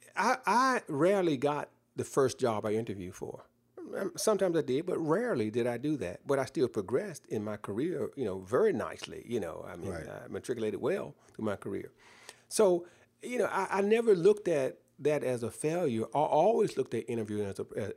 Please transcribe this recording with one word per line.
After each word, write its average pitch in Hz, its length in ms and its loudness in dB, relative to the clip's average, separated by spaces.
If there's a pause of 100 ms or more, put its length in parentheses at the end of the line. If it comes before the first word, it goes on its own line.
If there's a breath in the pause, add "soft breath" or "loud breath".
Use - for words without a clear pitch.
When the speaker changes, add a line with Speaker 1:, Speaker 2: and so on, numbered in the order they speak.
(160)
Speaker 1:
I, 226 300 4
I 247 420 4
rarely 165 500 4
got 143 320 0 (260)
the 123 80 -2
first 135 360 2
job 110 260 0
I 104 80 0
interviewed 104 420 -4
for. - 300 -12 (520)
Um, - 180 -4
sometimes 196 420 2
I 151 40 2
did, 131 240 0
but - 140 -2
rarely 151 520 0
did 120 160 0
I 120 100 -2
do 147 200 -2
that. 90 280 -6
But 135 140 2
I 131 60 0
still 127 220 0
progressed 131 600 -4
in 104 160 -2
my 104 140 -6
career, 131 580 -4
you 135 100 -4
know, 95 140 -4
very 127 340 2
nicely. 82 540 -6
You 92 120 -2
know, 85 320 -6
I 90 40 -12
mean, 87 160 -8
Speaker 2:
Right. 80 160 -8
Speaker 1:
I 101 220 -12
matriculated 107 520 -4
well 151 340 -4 (180 soft breath)
through 107 120 -6
my 101 100 0
career. - 360 -8 (580 loud breath)
So, 180 360 4 (360 loud breath)
you 247 180 -6
know, 196 120 2
I, 190 160 -2 (120)
I - 20 4
never 220 340 6
looked 196 320 4
at 143 300 0 (220)
that 143 240 2
as 123 200 0
a 110 80 -2
failure. 151 600 0
I 143 60 2
always 175 580 4
looked 131 160 -2
at 113 160 -4
interviewing 104 380 -2
as 98 120 -8
a, 107 380 -6